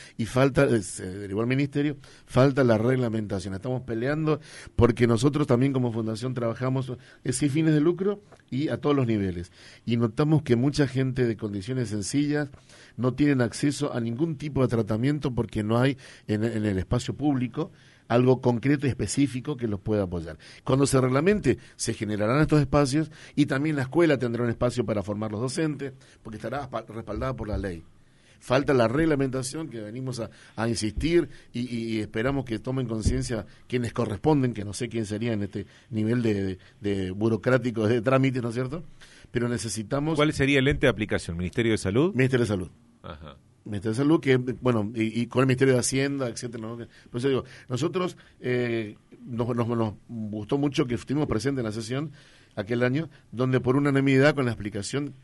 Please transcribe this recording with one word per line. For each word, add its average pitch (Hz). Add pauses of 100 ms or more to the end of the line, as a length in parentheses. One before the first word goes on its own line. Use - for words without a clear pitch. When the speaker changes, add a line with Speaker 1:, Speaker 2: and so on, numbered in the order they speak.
(160)
Speaker 1:
y 113
falta, 135
eh, 123
se 98
derivó 98
al 120
ministerio, 143 (280)
falta 135
la 117
reglamentación. 107
Estamos 123
peleando 147 (380)
porque 120
nosotros 135
también 131
como 123
fundación 113
trabajamos, 127 (320)
eh, 131
sin 143
fines 156
de 151
lucro 185 (280)
y 139
a 120
todos 147
los 131
niveles. 95 (340)
Y 117
notamos 151
que 123
mucha 139
gente 127
de 113
condiciones 107
sencillas 143 (460)
no 123
tienen 143
acceso 143
a 123
ningún 127
tipo 135
de 120
tratamiento 117
porque 107
no 110
hay 131 (300)
en, 107
en 110
el 104
espacio 117
público 135 (340)
algo 127
concreto 135
y -
específico 127
que 120
los 104
pueda 107
apoyar. 82 (240)
Cuando 131
se 135
reglamente, 139 (160)
se -
generarán 107
estos 151
espacios 147 (240)
y 143
también 147
la 139
escuela 147
tendrá 117
un 117
espacio 123
para 104
formar 104
los 104
docentes, 135 (300)
porque 110
estará 127
pa-, 113
respaldada 113
por 110
la 98
ley. 90 (560)
Falta 139
la 120
reglamentación 139
que 117
venimos 127
a, 107 (240)
a 113
insistir 127 (240)
y, 120
y, 117
y -
esperamos 123
que 113
tomen 131
conciencia 113 (220)
quienes 120
corresponden, 120
que 101
no 101
sé 117
quién 113
sería 107
en 104
este 98 (240)
nivel 113
de, 110
de, 95 (240)
de 98
burocrático 113
de 120
trámite, 131
¿no 120
es 113
cierto? 131 (460)
Pero 120
necesitamos 120
Speaker 2:
¿Cuál 151
sería 139
el 131
ente 143
de 123
aplicación? 98
¿Ministerio 110
de 104
Salud? 127
Speaker 1:
Ministerio 131
de -
Salud. 92 (340)
Speaker 2:
Ajá. 78 (280)
Speaker 1:
Ministerio 107
de 110
Salud, 147
que, 131
bueno, 123
y, 110
y 117
con 123
el 135
Ministerio 131
de 123
Hacienda, 135
etcétera, 117
¿no? 117
Por -
eso 127
digo, 131 (240)
nosotros, 175 (220)
eh, 117 (280)
nos, 120
nos, 117
nos 113 (140)
gustó 107
mucho 143
que 120
estuvimos 139
presentes 127
en 117
la 107
sesión 120 (440)
aquel 120
año, 135 (220)
donde 127
por 131
unanimidad 139
con 143
la 120
explicación 107 (100)